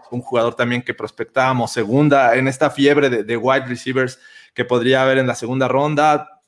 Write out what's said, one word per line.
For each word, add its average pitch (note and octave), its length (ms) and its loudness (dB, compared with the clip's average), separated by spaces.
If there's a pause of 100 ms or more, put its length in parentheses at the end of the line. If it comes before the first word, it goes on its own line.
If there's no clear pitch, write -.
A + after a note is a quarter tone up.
(120)
un A#2+ 100 -8
jugador A#2+ 340 -2
también A#2+ 260 -2
que A#2 120 -6
prospectábamos A#2+ 800 -4
segunda, C3 640 2
en C3 140 0
esta C3+ 200 0
fiebre C#3+ 400 2
de, A2+ 140 -2
de A#2 140 -4
wide B2+ 280 0
receivers B2+ 540 -6 (340)
que - 120 -4
podría C3 380 2
haber C3 160 2
en C3 80 0
la A#2+ 80 -2
segunda B2+ 340 -4
ronda, D3 800 0